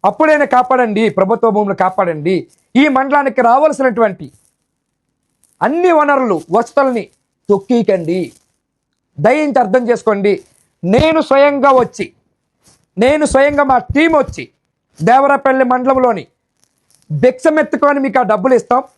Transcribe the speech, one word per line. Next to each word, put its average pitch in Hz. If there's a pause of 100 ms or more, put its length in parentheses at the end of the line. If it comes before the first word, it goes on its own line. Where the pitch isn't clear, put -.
(100)
అప్పుడైనా 302 (100)
కాపాడండి, 247 (140)
ప్రభుత్వ 220
భూములు 202
కాపాడండి. 175 (460)
ఈ - (120)
మండలానికి 269 (100)
రావాల్సినటువంటి 233 (1400)
అన్ని 339
వనరులు, 269 (180)
వసతుల్ని 233 (440)
తొక్కీకండి. 190 (1040)
దయించి 285
అర్థం 233
చేసుకోండి. 202 (600)
నేను 311
స్వయంగా 277
వచ్చి, - (920)
నేను 285
స్వయంగా 285
మా 247 (160)
టీం 320 (100)
వచ్చి - (600)
దేవరాపల్లి 269
మండలంలోని 254 (1000)
భిక్షమెత్తుకొని 285
మీకు 262
ఆ -
డబ్బులు 214
ఇస్తాం. 247 (180)